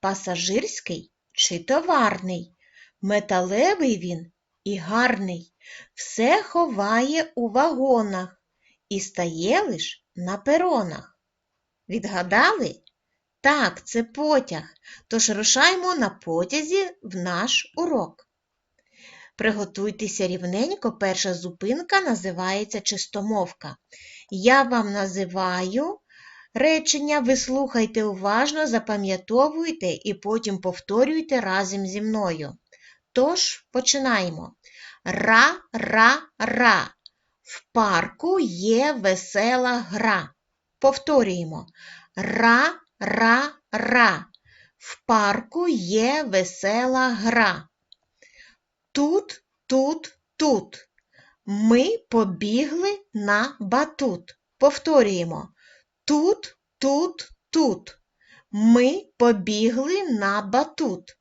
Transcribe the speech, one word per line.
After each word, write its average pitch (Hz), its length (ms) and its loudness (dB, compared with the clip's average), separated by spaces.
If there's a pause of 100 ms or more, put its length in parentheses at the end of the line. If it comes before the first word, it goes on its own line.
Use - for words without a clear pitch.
Пасажирський 190 1120 -4 (200)
чи - 260 0
товарний? 202 960 -2 (460)
Металевий 208 960 0
він 170 340 -10 (320)
і 202 120 -4
гарний. 190 800 -2 (400)
Все 311 480 0
ховає 277 920 0
у 233 140 -4
вагонах 233 960 0 (460)
і 196 120 -4
стає 175 600 -2
лиш - 440 -8 (100)
на 185 200 -6
перонах. 269 840 -2 (680)
Відгадали? 208 920 0 (580)
Так, 277 440 0
це 226 180 -4
потяг. 262 600 -2 (460)
Тож 226 220 0
рушаймо 339 640 2
на 240 140 0
потязі 302 840 -2 (120)
в 190 140 -12
наш 180 600 -2
урок. 311 520 -4 (1080)
Приготуйтеся 208 920 -4
рівненько, 202 640 -4
перша 185 420 -2
зупинка 208 680 -2
називається 196 800 -4
чистомовка. 202 960 -6 (540)
Я 240 320 4
вам 233 300 0
називаю 190 1040 -4 (560)
речення: 302 640 2
ви 262 160 2
слухайте 240 680 0
уважно, 220 600 0
запам'ятовуйте 226 1200 0 (180)
і 202 100 -4
потім 208 440 -4
повторюйте 254 840 -2
разом 196 460 -4
зі 202 160 -8
мною. 185 540 -4 (560)
Тож, 302 580 0
починаємо. 240 840 -2 (500)
Ра, 233 520 4 (160)
ра, 233 500 4 (160)
ра. 220 520 2 (520)
В - 300 -20
парку 226 680 0 (100)
є 226 420 2
весела 233 840 0
гра. 208 520 -2 (480)
Повторюємо. 208 880 0 (500)
Ра, 233 580 2 (260)
ра, 233 520 2 (200)
ра. 226 540 2 (500)
В - 300 -18
парку 233 640 0
є 226 540 0
весела 233 840 0
гра. 226 600 2 (1200)
Тут, 320 520 -2 (220)
тут, 277 520 -2 (180)
тут. - 520 -2 (580)
Ми 233 520 4 (120)
побігли 262 920 0 (140)
на 208 460 -2
батут. 247 800 -4 (200)
Повторюємо. 208 880 2 (560)
Тут, 302 520 0 (220)
тут, 294 520 -2 (200)
тут. 294 480 -2 (520)
Ми 247 540 4 (120)
побігли 240 920 2
на 208 320 0
батут. 240 800 -4